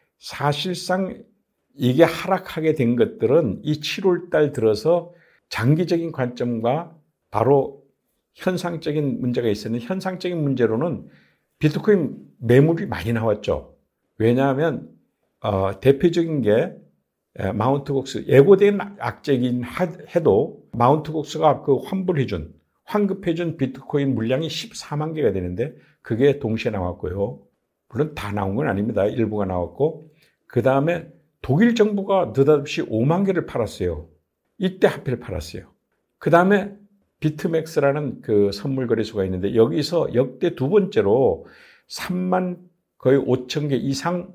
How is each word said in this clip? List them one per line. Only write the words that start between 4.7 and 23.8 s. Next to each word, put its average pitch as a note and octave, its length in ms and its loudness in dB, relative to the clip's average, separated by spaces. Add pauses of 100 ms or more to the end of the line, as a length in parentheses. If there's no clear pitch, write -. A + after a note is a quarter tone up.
장기적인 E3 640 0
관점과 B2 840 -2 (340)
바로 A#2+ 520 2 (520)
현상적인 D#3 840 -4
문제가 B2 280 -2
있었는데 A2+ 360 -4
현상적인 F#3 580 -6
문제로는 A#2+ 640 0 (540)
비트코인 D3+ 540 2 (220)
매물이 C#3 480 4
많이 F2+ 260 -6
나왔죠. G#2+ 640 -2 (420)
왜냐하면, C3+ 680 0 (520)
어, G2 380 -2
대표적인 D#3+ 640 2
게, A2+ 320 2 (600)
에, F#2+ 160 -4
마운트 C#3 400 -2
곡스, C3+ 340 -4
예고된 F#3+ 540 6 (180)
악재긴 B2 640 -2
하-, F3 240 -4 (260)
해도 C#3+ 600 2
마운트 D3+ 400 2
곡스가 D#3 500 0
그 C3+ 140 2
환불해준, C3+ 760 -4 (300)
환급해준 F3 760 -2
비트코인 C#3 580 -2